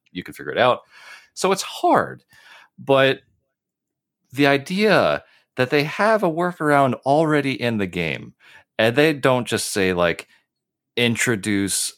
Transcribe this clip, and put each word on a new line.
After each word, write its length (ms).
you 100
can 100
figure 200
it 60
out. 220
So 180
it's 100
hard, 600
but 420
the 140
idea 800
that 140
they 140
have 380
a 80
workaround 640
already 560
in 180
the 80
game, 460
and 180
they 160
don't 340
just 260
say, 200
like, 360
"Introduce 1000